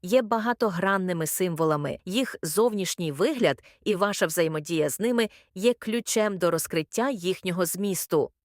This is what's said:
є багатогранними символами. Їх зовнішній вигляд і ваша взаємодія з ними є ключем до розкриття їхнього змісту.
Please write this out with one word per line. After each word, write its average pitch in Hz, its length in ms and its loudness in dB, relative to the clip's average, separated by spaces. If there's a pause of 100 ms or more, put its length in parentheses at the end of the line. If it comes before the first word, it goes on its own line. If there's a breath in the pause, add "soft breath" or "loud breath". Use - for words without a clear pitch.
є 247 140 4
багатогранними 196 1040 0
символами. 156 760 0
Їх 226 360 -2
зовнішній 185 680 0
вигляд 226 520 0 (200 soft breath)
і 202 120 0
ваша 196 300 0
взаємодія 156 640 0
з - 100 -6
ними 233 300 2 (260 soft breath)
є 220 180 2
ключем 214 640 -2
до 170 140 2
розкриття 165 580 -2
їхнього 180 560 -2
змісту. 175 680 0 (140)